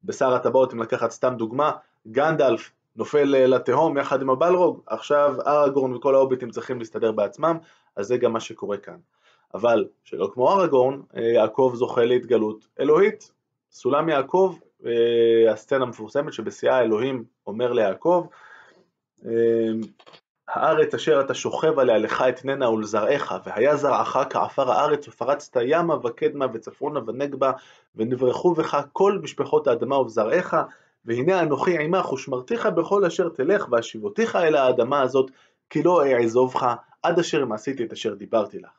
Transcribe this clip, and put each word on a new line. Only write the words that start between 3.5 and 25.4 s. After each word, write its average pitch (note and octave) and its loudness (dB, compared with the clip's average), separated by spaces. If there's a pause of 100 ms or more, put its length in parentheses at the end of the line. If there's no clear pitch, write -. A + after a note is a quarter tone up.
יחד C3+ -2
עם C3+ -2
הבלרוג, E3+ 2
עכשיו C#3+ 0 (120)
אראגורן C#3 2
וכל C3+ 0
ההוביטים B2+ 2
צריכים A#2+ -8
להסתדר A2 -4
בעצמם, C3+ -2 (380)
אז G#2 -6
זה B2 0
גם A#2+ 0
מה A2+ -4
שקורה G2+ -10
כאן. F2+ -16 (580)
אבל A2 2 (200)
שלא F#2+ -4
כמו C3 2
אראגורן, C#3 2 (160)
אה, A#2+ -6
יעקב A#2 2
זוכה A#2 0
להתגלות A#2 0 (140)
אלוהית. F3 2 (380)
סולם D3 -2
יעקב, E3 0 (320)
אה, A#2 4
הסצנה C3 -2
המפורסמת B2 -6
שבשיאה B2 -2
אלוהים A#2 0 (220)
אומר A#2 -4
ליעקב, A#2+ 0 (1000)
אה, A#2 -8 (1160)
"הארץ D#3 0
אשר C#3 2
אתה C3+ -2
שוכב D#3 -2
עליה A#2+ 4
לך G#2+ -2
אתננה C3 -2
ולזרעך, G#2+ -2 (140)
והיה A2 0
זרעך C3 0 (140)
כעפר B2 -2
הארץ, D3 0
ופרצת C3 -4